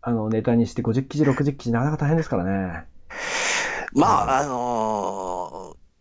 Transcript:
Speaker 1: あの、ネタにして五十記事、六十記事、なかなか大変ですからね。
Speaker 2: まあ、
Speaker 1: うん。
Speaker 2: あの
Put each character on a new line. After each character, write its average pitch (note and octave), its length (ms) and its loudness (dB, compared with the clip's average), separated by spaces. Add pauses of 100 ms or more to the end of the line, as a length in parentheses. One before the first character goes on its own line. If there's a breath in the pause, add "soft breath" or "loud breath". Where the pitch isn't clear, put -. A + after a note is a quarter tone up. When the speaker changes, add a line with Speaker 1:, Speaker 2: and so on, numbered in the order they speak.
Speaker 1:
あ A#2+ 100 -2
の、 A2 180 0
ネ A2 140 2
タ B2 100 4
に A#2 140 6
し - 80 -8
て B2+ 80 -2
五 A#2+ 100 2
十 C3 80 2
記 C#3 160 -6
事、 D3+ 80 6
六 C#3 180 2
十 C#3+ 100 2
記 C#3+ 120 -10
事、 A#2+ 60 0
な A#2 80 2
か B2+ 60 2
な D3+ 60 2
か D3+ 140 0
大 C#3+ 40 2
変 D#3+ 80 4
で E3 60 2
す - 60 -6
か A#2+ 80 0
ら F2+ 60 0
ね。 F#2 420 -2 (1080 loud breath)
Speaker 2:
ま C4+ 280 4
あ、 - 20 0
Speaker 1:
う A2 40 -2
ん。 C3+ 180 2
Speaker 2:
あ - 20 -6
の G2+ 1300 -4 (260)